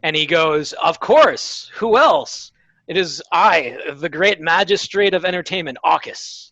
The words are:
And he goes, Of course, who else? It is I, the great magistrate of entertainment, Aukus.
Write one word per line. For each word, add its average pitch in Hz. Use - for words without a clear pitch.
And 156
he 151
goes, 156
Of 165
course, 233
who 220
else? 165
It 160
is 160
I, 170
the 156
great 175
magistrate 190
of 180
entertainment, 180
Aukus. -